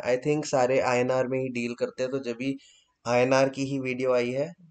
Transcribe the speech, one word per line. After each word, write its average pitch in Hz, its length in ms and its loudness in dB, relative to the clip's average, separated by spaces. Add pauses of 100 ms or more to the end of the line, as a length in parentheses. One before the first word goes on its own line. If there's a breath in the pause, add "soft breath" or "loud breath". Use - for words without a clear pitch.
I 131 200 0
think 151 200 0
सारे 131 340 2
आईएनआर 127 480 2
में 131 120 -2
ही 131 80 -4
डील 120 260 -4
करते 123 280 -4
हैं, 127 100 -4
तो 139 60 -2
जब 120 180 -6
भी 135 200 -4 (520 soft breath)
आईएनआर 131 400 4
की 135 160 -6
ही 135 160 -4
वीडियो 127 320 -2
आई 123 180 2
है। 143 220 -4 (180)